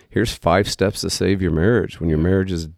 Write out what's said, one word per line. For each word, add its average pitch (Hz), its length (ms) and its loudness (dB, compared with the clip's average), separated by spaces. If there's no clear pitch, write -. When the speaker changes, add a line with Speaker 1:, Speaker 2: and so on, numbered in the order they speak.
Speaker 1:
here's 113 240 0
five 92 380 2
steps - 300 -2
to 87 100 -6
save 95 320 0
your 87 80 0
marriage 87 500 0
when 82 80 -2
your 78 100 2
Speaker 2:
Yeah. 80 60 2
Speaker 1:
marriage 95 280 0
is 82 260 -6